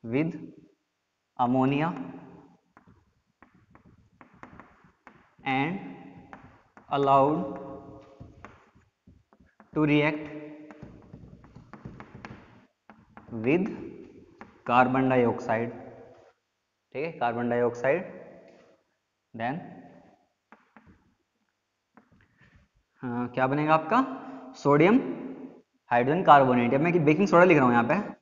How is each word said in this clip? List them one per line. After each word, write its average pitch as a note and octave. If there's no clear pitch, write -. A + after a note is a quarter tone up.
with D#3+
ammonia C3
and C#3+
allowed C#3
to D3+
react D3
with E3+
carbon B2+
dioxide, A#2
ठीक C3+
है, D#3+
carbon A#2+
dioxide। A#2+
Then, A#2+
हाँ, B2
क्या B2+
बनेगा D3+
आपका? A3
Sodium D#3+
hydrogen C3+
carbonate, B2+
या C#3
मैं E3
baking D#3
soda F3+
लिख F3+
रहा C3
हूँ A#2+
यहाँ A#2+
पे D3